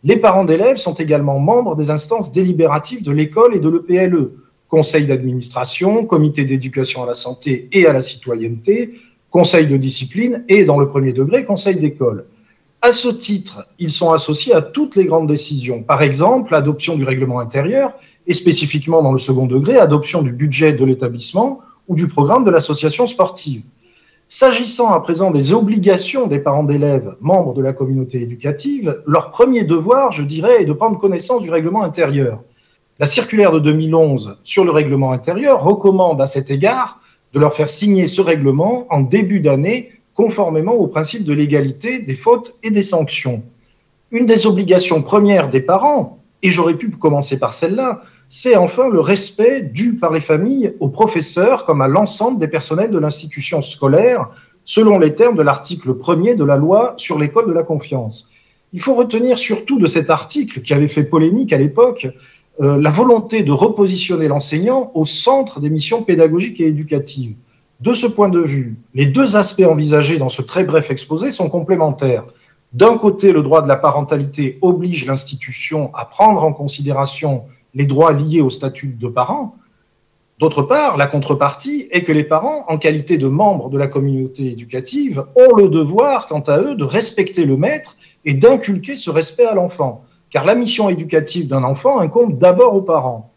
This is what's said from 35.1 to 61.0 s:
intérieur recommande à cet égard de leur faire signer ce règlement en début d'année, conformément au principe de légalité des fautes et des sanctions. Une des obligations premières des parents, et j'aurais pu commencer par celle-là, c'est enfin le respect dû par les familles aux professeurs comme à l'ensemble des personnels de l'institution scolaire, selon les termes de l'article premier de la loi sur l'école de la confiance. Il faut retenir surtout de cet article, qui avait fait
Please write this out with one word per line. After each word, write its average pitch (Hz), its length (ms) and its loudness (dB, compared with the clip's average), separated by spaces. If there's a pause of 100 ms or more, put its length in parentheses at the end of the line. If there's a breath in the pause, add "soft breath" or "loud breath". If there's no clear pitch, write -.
intérieur 180 540 0
recommande 190 560 2
à 135 80 0
cet 135 220 -6
égard 202 500 -2 (340 soft breath)
de 147 60 0
leur 147 140 4
faire 151 140 -2
signer 196 380 2
ce - 140 -2
règlement 165 680 0
en 147 120 0 (160)
début 196 240 0
d'année, 151 500 0 (240 loud breath)
conformément 202 680 0
au - 20 0
principe 160 380 -6
de 147 180 -2
légalité 147 560 -2
des 135 260 -8
fautes 240 380 0
et 220 80 -6
des 202 240 0
sanctions. 131 480 -4 (720)
Une 233 140 0
des 220 200 4
obligations 180 560 2
premières 202 480 2
des 135 220 0
parents, 247 460 0 (240)
et 185 80 2
j'aurais 165 320 0
pu 226 80 -6
commencer 143 480 -2
par 120 140 -4
celle-là, 220 500 -4 (300 loud breath)
c'est 240 240 2
enfin 190 320 2
le 190 120 2
respect 208 600 0
dû 185 420 -4
par 160 100 0
les 160 200 -2
familles 226 460 0
aux 139 220 -2
professeurs 208 640 0
comme 147 160 2
à 131 60 2
l'ensemble 208 500 0
des 156 180 -4
personnels 190 400 -4
de 156 80 0
l'institution 151 560 -6
scolaire, 180 600 2 (440 soft breath)
selon 214 400 4
les 147 160 0
termes 233 160 4
de 156 60 0
l'article 143 520 -2 (120)
premier 180 300 2
de 151 80 0
la 139 120 2
loi 202 400 2
sur 151 220 -6
l'école 202 300 0
de 170 120 -2
la 165 40 -2
confiance. 139 520 -6 (560 soft breath)
Il 180 80 -12
faut 254 140 0
retenir 240 420 0
surtout 240 420 -4
de 175 80 4
cet 160 240 0
article, 214 520 -4
qui - 120 -4
avait 147 220 0
fait 147 60 0